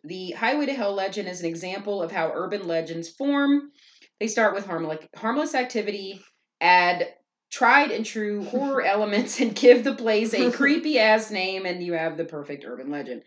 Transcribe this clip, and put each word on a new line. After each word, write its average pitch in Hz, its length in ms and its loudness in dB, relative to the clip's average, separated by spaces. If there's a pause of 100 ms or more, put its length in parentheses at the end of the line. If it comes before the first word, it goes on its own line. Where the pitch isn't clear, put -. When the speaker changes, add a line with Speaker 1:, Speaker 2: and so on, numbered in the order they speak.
Speaker 1:
The 185 280 -10
Highway 277 360 0
to 277 60 -2
Hell 208 200 -2
legend 196 360 -4
is 175 120 -10
an 170 60 -6
example 185 540 -6
of 165 100 -6
how 165 220 -2
urban 185 340 -6
legends 165 420 -4
form. 285 600 0 (500)
They 214 80 -2
start 214 280 2
with 196 100 -6
harmless, 165 400 -6 (100)
harmless 277 380 -2
activity, 196 680 -4 (400)
add 175 480 6 (420)
tried 262 400 4
and 220 120 -4
true 208 420 -6
horror 269 360 -2
Speaker 2:
<laughs> - 20 -2
Speaker 1:
elements, 208 560 0
and 226 160 0
give 247 280 8
the 262 120 0
place 220 380 0
a 247 180 2
Speaker 2:
<laughs> - 0 -
Speaker 1:
creepy-ass 262 760 2
name, 190 380 -4
and 180 160 -6
you 175 100 -4
have 160 240 -2
the 165 80 -4
perfect 143 420 -12
urban 127 220 -12
legend. 139 380 -8